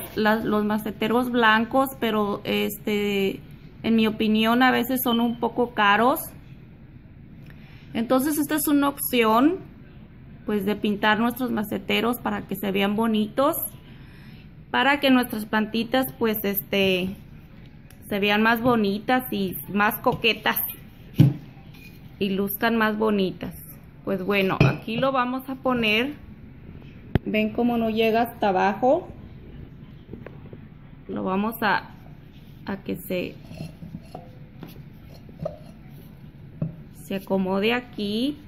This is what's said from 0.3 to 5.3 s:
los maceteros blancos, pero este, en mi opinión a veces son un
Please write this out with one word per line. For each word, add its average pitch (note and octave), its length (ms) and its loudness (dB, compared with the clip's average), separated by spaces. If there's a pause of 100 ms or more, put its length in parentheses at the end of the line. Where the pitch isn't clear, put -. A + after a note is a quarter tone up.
los G#3+ 200 2
maceteros A3 640 0
blancos, A#3 600 4 (100)
pero G#3+ 440 0
este, G#3 960 0 (420)
en A3+ 140 4
mi A3 100 6
opinión A3 560 4
a B3+ 80 8
veces B3 340 2
son A#3 160 2
un A#3 180 0